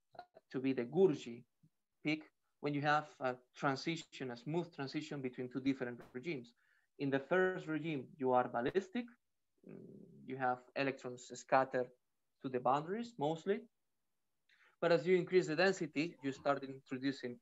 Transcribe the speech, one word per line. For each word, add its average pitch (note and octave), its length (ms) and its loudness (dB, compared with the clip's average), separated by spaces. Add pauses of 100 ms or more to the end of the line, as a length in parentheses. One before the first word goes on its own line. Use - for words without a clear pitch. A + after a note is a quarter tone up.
(520)
to C3+ 80 -6
be C3 140 2
the B2 100 -2
Gurdjieff C#3 600 4 (600)
peak D#3 200 -2 (360)
when D3 140 -2
you C#3+ 80 0
have D3+ 260 2 (140)
a C3 120 0 (220)
transition, C#3 760 -2
a A#2+ 60 -8
smooth E3 400 -4
transition D3 460 -6
between B2+ 280 -6
two C3+ 120 -6
different C3 400 -2 (120)
regimes. C3 400 -8 (460)
In C#3+ 100 -2
the C3+ 80 4
first F3+ 480 2
regime, D#3 380 -2 (140)
you B2+ 160 2
are B2 160 6
ballistic. C#3+ 560 0 (640)
Mm, - 600 -18
you B2+ 80 -8
have B2+ 240 0 (160)
electrons C3+ 580 -4
scattered C3 540 2 (560)
to C#3 60 -4
the B2+ 100 0
boundaries D#3+ 580 0
mostly. E3 440 -2 (1200)
But E3+ 100 2
as E3 160 4
you F#3 80 6
increase F3 320 4
the D#3 80 -2
density, E3+ 680 2
you C3+ 120 -2
start C3+ 300 0
introducing C3 800 -6